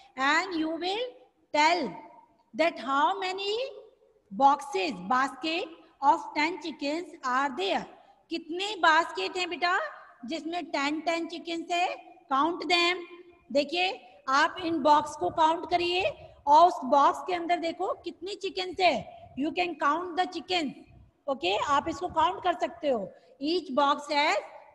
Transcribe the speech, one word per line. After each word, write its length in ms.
and 440
you 180
will 260
tell 360
that 240
how 400
many 340
boxes, 600
basket 600
of 180
ten 260
chickens 520
are 320
there। 280
कितने 500
बास्केट 560
हैं 140
बेटा 280
जिसमें 440
टेन, 300
टेन 260
चिकन्स 460
है? 160
Count 380
them। 280
देखिए 380
आप 360
इन 180
बॉक्स 340
को 200
काउंट 340
करिए 320
और 220
उस 120
बॉक्स 360
के 80
अंदर 240
देखो 340
कितनी 380
चिकन्स 380
है। 580
You 200
can 240
count 360
the 160
chickens। 380
ओके, 260
आप 320
इसको 200
काउंट 260
कर 160
सकते 280
हो। 120
Each 260
box 340
has 260